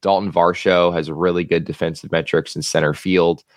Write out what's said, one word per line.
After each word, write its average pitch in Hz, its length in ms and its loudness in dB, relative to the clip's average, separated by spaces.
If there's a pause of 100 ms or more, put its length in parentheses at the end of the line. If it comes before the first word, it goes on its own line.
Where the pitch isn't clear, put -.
Dalton 98 300 0
Varsho 87 640 2
has 80 180 -2
really 87 320 0
good 82 220 -2
defensive - 460 -6
metrics 82 440 -2
in 76 60 -8
center 78 320 0
field. 85 500 0 (140)